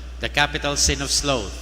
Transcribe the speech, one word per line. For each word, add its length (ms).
The 80
capital 480
sin 240
of 80
sloth. 400